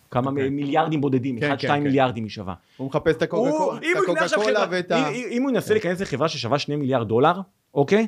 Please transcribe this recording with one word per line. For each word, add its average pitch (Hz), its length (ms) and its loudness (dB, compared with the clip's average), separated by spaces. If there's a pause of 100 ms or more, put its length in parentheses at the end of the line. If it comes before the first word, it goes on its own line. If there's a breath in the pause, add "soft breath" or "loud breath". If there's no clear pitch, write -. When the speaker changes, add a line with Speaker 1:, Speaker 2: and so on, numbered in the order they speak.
(120)
Speaker 1:
כמה 131 200 0
Speaker 2:
אוקיי. 139 180 0
Speaker 1:
מ-, 143 60 -2
מיליארדים 151 460 0
בודדים, 131 380 0
Speaker 2:
כן, 147 60 0
Speaker 1:
אחד, 147 100 0
Speaker 2:
כן, - 120 -10
Speaker 1:
שתיים 147 160 2
Speaker 2:
כן. 143 40 0
Speaker 1:
מיליארדים 127 360 2
היא 104 80 -8
שווה. 92 220 -8 (240 soft breath)
Speaker 2:
הוא 131 100 -8
מחפש 156 280 2
את 160 60 -4
הקוקה-, 220 280 0
Speaker 1:
הוא, 294 280 0
Speaker 2:
את 240 60 -10
Speaker 1:
אם 330 140 0
הוא 381 60 2
יקנה 311 220 0
עכשיו - 160 0
Speaker 2:
הקוקה-קולה 214 240 2
Speaker 1:
חברה, 180 120 -4
Speaker 2:
ואת 180 140 -4
ה- 160 180 2
Speaker 1:
אם, 143 60 -4
אם, 247 160 -6
אם 240 120 0
הוא 277 80 0
ינסה 202 160 0
Speaker 2:
כן. 214 60 2
Speaker 1:
להיכנס 185 280 0
לחברה 151 280 -2
ששווה 131 300 -2
שני 143 160 -4
מיליארד 131 320 0
דולר, 127 260 4 (400)
אוקיי? 196 340 2